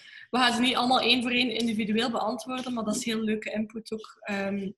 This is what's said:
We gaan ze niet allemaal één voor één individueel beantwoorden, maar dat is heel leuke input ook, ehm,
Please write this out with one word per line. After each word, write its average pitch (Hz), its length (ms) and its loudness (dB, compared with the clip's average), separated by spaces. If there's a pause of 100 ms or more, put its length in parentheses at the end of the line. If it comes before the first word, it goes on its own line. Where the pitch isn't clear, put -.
(300)
We 233 80 0
gaan 240 160 4
ze 226 60 0
niet 247 160 4
allemaal 247 240 4
één 240 220 4
voor 240 80 0
één 247 240 2
individueel 226 560 0
beantwoorden, 247 640 -4
maar 226 100 -4
dat 214 120 0
is - 80 -4
heel 226 160 -2
leuke 214 320 -2
input 220 400 -6
ook, 220 280 -10
ehm, 196 580 -4